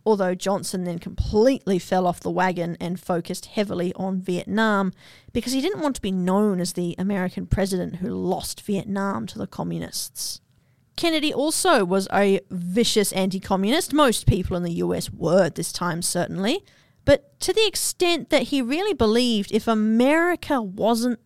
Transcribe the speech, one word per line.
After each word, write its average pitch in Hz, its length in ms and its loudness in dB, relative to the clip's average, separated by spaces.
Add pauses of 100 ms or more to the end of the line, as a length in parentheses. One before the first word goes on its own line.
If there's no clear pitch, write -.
although 196 300 2
Johnson 185 480 -4
then 175 160 -6
completely 214 800 2
fell 185 260 0
off 175 140 0
the 175 100 -6
wagon 175 500 0
and 180 200 -6
focused 180 480 -4
heavily 185 480 -2
on 190 240 -4
Vietnam 196 720 0 (400)
because 240 220 -4
he 262 80 0
didn't 381 200 -2
want 285 140 0
to - 60 -14
be 196 100 -2
known 185 480 2
as 170 140 -4
the 175 260 -4
American 185 480 -4
president 185 480 -2
who 185 140 -6
lost 185 520 -4
Vietnam 202 640 -4
to - 120 -12
the 196 80 -6
communists. - 920 -8 (540)
Kennedy 311 380 0
also 302 520 2
was 190 280 0
a 196 280 4 (100)
vicious 190 600 0
anti-communist. 190 800 0
Most 277 340 4
people 185 300 2
in 175 60 -2
the 170 100 -4
U 175 200 -2
S - 160 -6
were 175 360 4
at 147 100 -2
this 170 160 -6
time, 175 320 -4
certainly. 190 600 -2 (420)
But - 340 2
to - 140 -2
the 440 120 4
extent - 640 0
that 277 140 4
he 277 180 -2
really 330 320 -2
believed 226 580 2
if - 160 0
America 254 920 2
wasn't 220 640 0